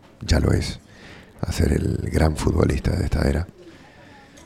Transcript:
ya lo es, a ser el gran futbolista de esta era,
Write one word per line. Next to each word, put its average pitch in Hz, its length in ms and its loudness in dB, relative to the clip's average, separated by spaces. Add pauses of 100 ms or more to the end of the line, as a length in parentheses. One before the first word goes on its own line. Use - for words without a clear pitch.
(200)
ya - 180 2
lo - 140 2
es, - 260 -2 (640)
a - 100 -4
ser - 220 0
el - 400 -2
gran 76 240 2
futbolista - 560 2
de - 120 -2
esta 71 240 0
era, 71 180 0 (1000)